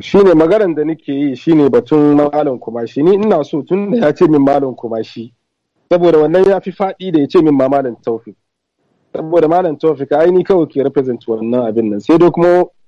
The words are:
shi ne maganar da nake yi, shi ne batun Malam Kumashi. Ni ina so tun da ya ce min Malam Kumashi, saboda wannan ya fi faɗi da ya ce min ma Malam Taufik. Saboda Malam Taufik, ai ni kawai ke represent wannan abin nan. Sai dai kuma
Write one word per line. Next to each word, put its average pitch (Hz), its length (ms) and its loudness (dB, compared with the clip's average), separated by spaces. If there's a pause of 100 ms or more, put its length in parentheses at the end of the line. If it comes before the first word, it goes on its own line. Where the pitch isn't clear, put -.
shi - 160 -2
ne 196 160 4
maganar 165 420 0
da 151 80 -2
nake 156 300 -8
yi, 139 220 -4
shi 165 180 -2
ne 147 160 4
batun 147 460 2
Malam 147 440 0
Kumashi. 117 440 -8
Ni 180 120 4
ina 196 280 0
so 143 180 -6
tun 202 300 -4
da 226 160 0
ya 151 60 0
ce 180 140 2
min 151 160 2
Malam 139 320 0
Kumashi, 113 560 -10 (580)
saboda 175 280 2
wannan 160 280 2
ya 190 140 2
fi 185 120 -12
faɗi 185 420 -8
da 156 60 2
ya 143 80 0
ce 175 140 2
min 151 140 2
ma 135 140 2
Malam 131 260 -2 (100)
Taufik. 113 300 -8 (800)
Saboda 160 320 0
Malam 165 300 -2
Taufik, 139 340 -4
ai 156 180 2
ni 185 140 2
kawai 175 240 0
ke 135 160 -4
represent 131 420 -4
wannan 117 440 -4
abin 110 200 -2
nan. 104 120 -6
Sai 160 160 2
dai 170 140 4
kuma 175 340 2 (220)